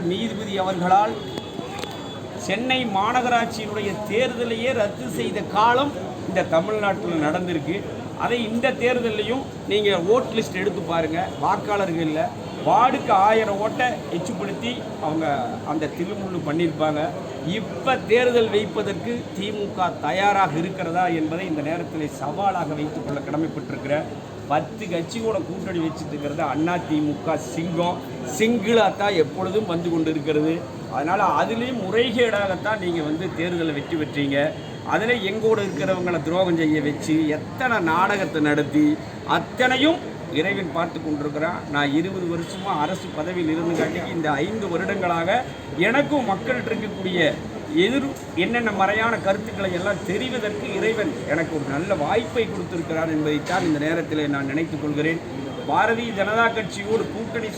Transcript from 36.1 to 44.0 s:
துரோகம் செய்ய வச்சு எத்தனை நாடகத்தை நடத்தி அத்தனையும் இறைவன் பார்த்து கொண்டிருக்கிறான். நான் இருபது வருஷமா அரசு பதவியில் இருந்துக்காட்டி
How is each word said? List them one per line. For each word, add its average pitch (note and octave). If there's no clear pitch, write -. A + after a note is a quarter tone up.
துரோகம் F3
செய்ய D#3
வச்சு D3
எத்தனை -
நாடகத்தை F3+
நடத்தி D3+
அத்தனையும் C4
இறைவன் F#3
பார்த்து E3+
கொண்டிருக்கிறான். D3+
நான் C#3+
இருபது F#3
வருஷமா F#3
அரசு F#3
பதவியில் E3
இருந்துக்காட்டி E3